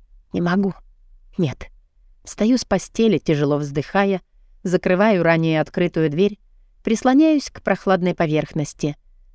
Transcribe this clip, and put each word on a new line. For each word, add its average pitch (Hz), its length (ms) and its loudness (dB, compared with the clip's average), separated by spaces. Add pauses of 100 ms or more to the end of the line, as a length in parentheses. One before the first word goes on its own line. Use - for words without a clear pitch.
(340)
Не 180 80 -4
могу. 185 320 0 (640)
Нет. 156 320 -4 (540)
Встаю 233 340 0
с - 80 -6
постели, 202 520 0
тяжело 147 400 0
вздыхая, 165 640 -2 (420)
закрываю 185 600 0
ранее 165 380 2
открытую 160 480 -2
дверь, 196 300 0 (440)
прислоняюсь 269 680 2
к - 120 -20
прохладной 185 540 0
поверхности, 151 840 -4 (380)